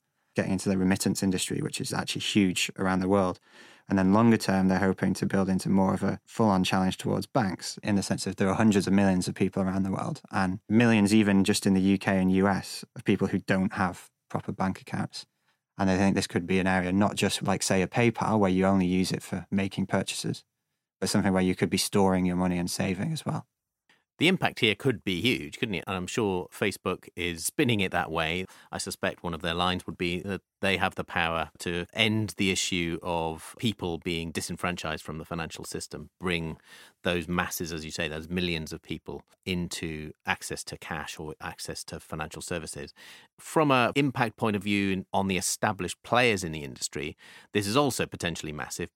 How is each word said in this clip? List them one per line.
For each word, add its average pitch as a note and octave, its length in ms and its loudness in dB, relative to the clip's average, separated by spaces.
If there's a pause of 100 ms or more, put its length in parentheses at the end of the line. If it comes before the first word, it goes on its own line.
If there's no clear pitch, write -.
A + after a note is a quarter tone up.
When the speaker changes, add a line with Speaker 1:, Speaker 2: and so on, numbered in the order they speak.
(340)
Speaker 1:
getting G2 180 0
into F#2 160 -2
the G2 80 2
remittance F#2+ 460 2
industry, F#2 400 -2
which - 180 -6
is C3 140 -6
actually - 260 -4
huge - 580 2
around F#2 220 2
the F#2 80 0
world. F#2 320 2 (480)
And G2+ 100 2
then F#2+ 140 6
longer A2+ 240 8
term, F#2+ 320 2
they're F#2 120 4
hoping F#2+ 340 2
to - 100 -2
build G2 240 2
into F#2 220 0
more F#2+ 240 4
of F2+ 80 -2
a F#2+ 240 -2
full-on G2+ 360 2
challenge F#2 360 2
towards G2+ 260 -2
banks, - 580 -4
in G#2 140 0
the F#2+ 60 2
sense - 240 -2
of F#2+ 100 -6
there G2 140 2
are F#2+ 40 2
hundreds G2+ 320 4
of F#2 60 2
millions G2 360 4
of F2+ 60 -4
people - 280 0
around F#2+ 220 0
the F#2+ 60 -2
world, - 300 -4 (100)
and F#2+ 380 0
millions G#2+ 460 6
even G2+ 280 6
just G2+ 220 2
in G2+ 80 4
the F#2+ 80 6
U F#2+ 160 4
K F#2+ 240 2
and F#2 120 4
U F#2+ 160 4
S - 360 -4 (100)
of - 80 -16
people G2 260 2
who G2 100 -2
don't F#2+ 340 0
have F2+ 380 -4 (180)
proper - 240 -6
bank F#2+ 260 -4
accounts. - 460 -8 (540)
And G2 100 2
they F#2 80 4
think G2 180 4
this F#2+ 120 0
could F2 200 -2
be F#2+ 120 2
an F#2 80 2
area, F#2 260 2
not G2 240 2
just, - 260 0
like, F#2+ 200 0
say, F#2+ 180 2
a F2 80 0
PayPal, A#2 500 2
where G2 120 4
you F#2 160 4
only G2 180 4
use F2+ 280 2
it - 100 -4
for F2+ 280 -8
making G2 360 -2
purchases, - 580 -4 (560)
but F#2+ 80 -2
something G2+ 240 2
where F#2 100 4
you F#2 120 2
could F2+ 160 0
be F#2+ 80 0
storing F#2 480 2
your F2+ 100 0
money F2+ 220 2
and F2 120 -2
saving F#2+ 400 -2
as - 140 -6
well. - 220 -6 (720)
Speaker 2:
The D3 100 6
impact G#2 320 0
here G#2+ 140 4
could B2 300 -2
be F2+ 160 0
huge, E2 380 0
couldn't A2 160 -4
it? D2 120 -4
And G2 80 -4
I'm F2+ 120 -4
sure F#2+ 440 -2
Facebook - 640 -4
is F2 280 -4
spinning B2 360 2
it F#2 120 0
that F2+ 180 0
way. E2 360 -2 (260)
I F2 60 -6
suspect - 440 -6
one F2 120 -4
of D#2+ 80 -10
their E2+ 100 -2
lines F2+ 340 0
would - 120 -12
be F2+ 220 -2
that G2 200 -6 (220)
they F#2+ 160 2
have F#2 160 0
the E2+ 100 -6
power E2 540 -2
to F2 340 -4
end A2 460 0
the G2 120 2
issue E2+ 520 -2
of E2 560 -6
people F#2 400 -4
being E2 320 -4
disenfranchised F2+ 760 -6
from D#2 140 -10
the D#2 80 -12
financial - 400 -8
system, D2+ 420 -12 (100)
bring E2+ 380 -2 (480)
those F2 240 -2
masses, F2 460 -2
as D#2 100 -8
you D#2 60 -10
say, E2 180 -4
those D#2 220 -8
millions E2+ 420 -4
of D#2+ 80 -10
people D2 400 -12 (240)
into E2 680 -6 (120)
access - 400 -6
to - 140 -14
cash - 420 -10
or D2+ 220 -10
access - 420 -12
to D#2 160 -14
financial D#2+ 400 -10
services. D#2 540 -10 (440)
From D#3 320 0
an B2 260 4
impact B2+ 420 0
point A2 180 0
of F#2 60 -4
view G2 500 0
on G2 160 0
the F#2+ 80 2
established - 640 -2
players A#2 400 2
in E2 100 -6
the D#2 120 -8
industry, C#2+ 540 -8 (340)
this G2+ 140 0
is G#2+ 100 0
also C3+ 300 2
potentially E2 440 -6
massive D2+ 460 -8